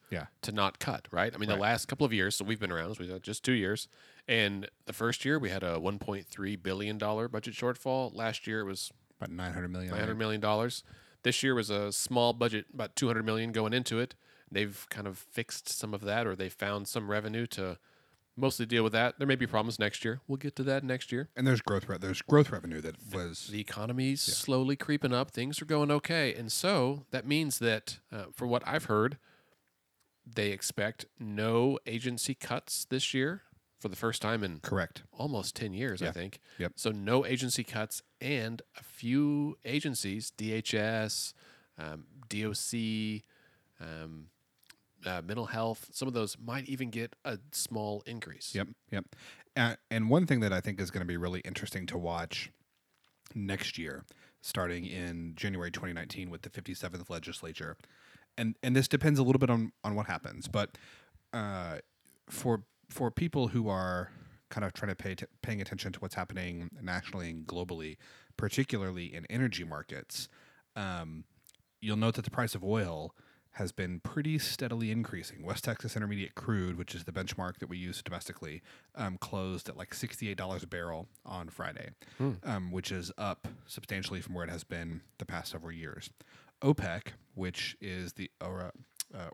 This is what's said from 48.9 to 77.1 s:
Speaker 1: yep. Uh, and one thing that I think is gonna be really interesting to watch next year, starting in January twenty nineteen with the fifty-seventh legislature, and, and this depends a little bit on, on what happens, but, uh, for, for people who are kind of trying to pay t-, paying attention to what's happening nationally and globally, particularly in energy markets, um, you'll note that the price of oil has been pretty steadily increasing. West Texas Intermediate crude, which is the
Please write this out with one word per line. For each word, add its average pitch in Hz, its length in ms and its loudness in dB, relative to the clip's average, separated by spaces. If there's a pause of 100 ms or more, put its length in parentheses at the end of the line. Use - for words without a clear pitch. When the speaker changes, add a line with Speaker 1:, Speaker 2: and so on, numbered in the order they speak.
Speaker 1:
yep. 98 140 -2 (500)
Uh, 117 200 4 (140)
and 113 220 4
one 165 160 8
thing 127 140 4
that 104 120 4
I 90 80 4
think 98 180 -2
is 87 120 -2
gonna 92 140 -2
be 87 120 -2
really 90 220 -2
interesting 92 480 -6
to 90 100 -4
watch 85 540 -4 (840)
next 98 460 -2
year, 76 260 -8 (360)
starting 87 440 -2
in 85 480 -6
January 87 380 -2
twenty 90 200 -6
nineteen 87 380 -8
with 85 140 -12
the - 80 -12
fifty-seventh 90 580 -8
legislature, 82 680 -8 (600)
and, 113 240 0
and 127 140 4
this 135 120 6
depends 147 300 6
a 135 60 8
little 131 160 8
bit 127 100 6
on, 113 220 4 (120)
on 104 120 0
what 101 100 0
happens, - 420 -6
but, 101 300 0 (560)
uh, 95 460 -4 (500)
for, 113 340 2 (240)
for 120 220 -2
people 147 400 2
who 110 200 2
are 92 420 0 (380)
kind 107 140 -4
of 92 100 -2
trying 104 160 -4
to 92 60 -2
pay 95 200 -6
t-, - 100 -8 (160)
paying 107 200 -4
attention 95 320 -6
to - 60 -12
what's 95 160 -8
happening 87 540 -4 (120)
nationally 90 500 -4
and 82 160 -10
globally, 85 500 -6 (400)
particularly 95 760 0
in 82 160 -8
energy 120 340 0
markets, 78 640 -8 (480)
um, 85 480 -6 (580)
you'll 107 160 2
note 113 180 6
that - 100 -2
the - 60 -4
price 120 220 2
of 92 100 -6
oil 90 520 0 (400)
has 92 180 -4
been 90 260 -4
pretty 151 400 0
steadily 117 520 -2
increasing. 107 520 -2
West 95 220 -4
Texas 117 320 -2
Intermediate 101 380 -2
crude, 90 420 0
which 90 180 -6
is 85 80 -8
the 87 80 -10